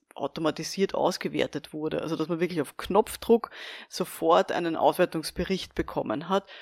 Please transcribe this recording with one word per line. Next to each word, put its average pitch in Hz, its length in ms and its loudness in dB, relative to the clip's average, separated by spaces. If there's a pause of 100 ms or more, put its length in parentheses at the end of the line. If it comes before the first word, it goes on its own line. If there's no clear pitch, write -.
(160)
automatisiert 160 800 -2
ausgewertet 151 800 -2
wurde. 156 280 -2
Also, 160 140 -2
dass 151 140 -2
man 170 100 -2
wirklich 170 220 0
auf - 160 -6
Knopfdruck - 720 2 (400)
sofort 180 640 2
einen 165 240 0
Auswertungsbericht 165 960 0
bekommen 160 540 -4
hat 196 200 2 (120)